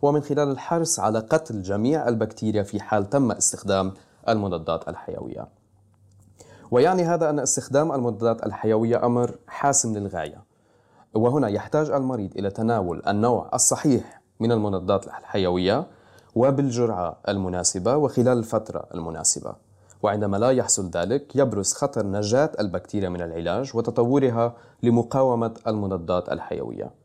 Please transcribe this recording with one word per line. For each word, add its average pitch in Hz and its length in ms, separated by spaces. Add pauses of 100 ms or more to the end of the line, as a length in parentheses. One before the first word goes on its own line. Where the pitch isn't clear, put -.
ومن 143 180
خلال 143 300
الحرص 160 500
على 107 180
قتل 110 440
جميع 113 460
البكتيريا 110 540
في 98 180
حال 101 300
تم 139 220
استخدام 95 600 (360)
المضادات 90 600
الحيوية. - 600 (1200)
ويعني 170 320
هذا 165 280
أن 147 80
استخدام 139 540
المضادات 113 540
الحيوية 110 600
أمر 120 280 (120)
حاسم 127 520
للغاية، 87 480 (680)
وهنا 120 340
يحتاج 147 420
المريض 127 460
إلى 98 140
تناول 107 580
النوع 104 460
الصحيح - 680 (180)
من 117 120
المضادات 98 540
الحيوية 92 800 (480)
وبالجرعة 120 840 (120)
المناسبة 95 680
وخلال 127 420
الفترة 110 460 (100)
المناسبة. 80 580 (500)
وعندما 104 340
لا 117 140
يحصل 104 400
ذلك، 98 460
يبرز 110 360
خطر 127 340
نجاة 104 440 (100)
البكتيريا 95 480
من 90 120
العلاج 85 540
وتطورها 120 800 (280)
لمقاومة 120 720 (120)
المضادات 95 600
الحيوية. 58 640 (140)